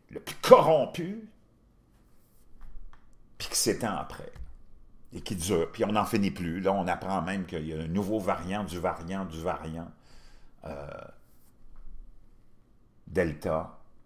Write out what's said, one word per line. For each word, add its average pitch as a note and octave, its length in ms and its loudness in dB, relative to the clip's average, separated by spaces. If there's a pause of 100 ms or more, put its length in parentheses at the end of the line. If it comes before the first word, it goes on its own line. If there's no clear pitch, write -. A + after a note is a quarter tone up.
le - 100 -12
plus - 180 -10
corrompu, E3 920 6 (2000)
puis - 100 -8
qui - 80 -2
s'étend G#2+ 400 2
après, - 380 -8 (800)
et - 80 -10
qui - 140 -2
dure, E2 360 2
puis A2 140 0
on G2+ 60 2
n'en G#2 140 4
finit G2+ 260 2
plus. F2 300 -2
Là, F#2+ 100 4
on F#2+ 160 2
apprend F#2 340 0
même F#2+ 240 -2
qu'il D#2+ 220 -4
y D#2+ 60 -4
a D#2+ 100 -4
un D#2+ 40 -4
nouveau G2+ 320 0
variant F#2 440 0
du F2 160 -6
variant F2+ 460 -2
du D#2+ 140 -8
variant, E2 520 -4 (760)
euh, C#2+ 220 -10 (2250)
Delta, E2 720 0 (280)